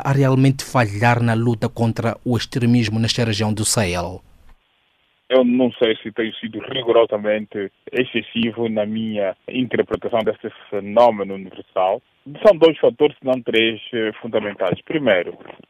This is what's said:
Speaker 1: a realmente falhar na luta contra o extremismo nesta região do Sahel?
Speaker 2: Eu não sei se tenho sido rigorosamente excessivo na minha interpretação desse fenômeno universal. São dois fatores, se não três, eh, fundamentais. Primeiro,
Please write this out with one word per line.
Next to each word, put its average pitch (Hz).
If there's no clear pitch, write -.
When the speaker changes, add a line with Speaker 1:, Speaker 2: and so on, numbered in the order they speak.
Speaker 1:
a 139
realmente 135
falhar 117
na 117
luta 117
contra 113
o 120
extremismo 117
nesta 117
região 107
do 104
Sahel? 90
Speaker 2:
Eu 127
não 123
sei 113
se 110
tenho 110
sido 110
rigorosamente 107
excessivo 117
na 107
minha 107
interpretação 117
desse 107
fenômeno 104
universal. 98
São 208
dois 160
fatores, 143
se -
não 127
três, 113
eh, 110
fundamentais. 104
Primeiro, 95